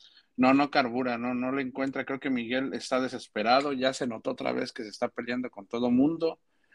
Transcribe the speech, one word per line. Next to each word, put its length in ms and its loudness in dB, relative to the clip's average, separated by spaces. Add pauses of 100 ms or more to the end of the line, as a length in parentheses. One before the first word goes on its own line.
(380)
no, 160 8
no 160 4
carbura, 480 0
no, 160 -4
no 180 -2
le 120 -2
encuentra. 420 -4
Creo 140 -4
que 100 -4
Miguel 460 -2
está 260 -2
desesperado, 720 2
ya 200 0
se 120 -4
notó 240 -6
otra 220 -2
vez 200 -2
que 120 -10
se 60 -10
está 180 -4
peleando 420 -6
con 160 -16
todo 240 0
mundo, 500 2 (360)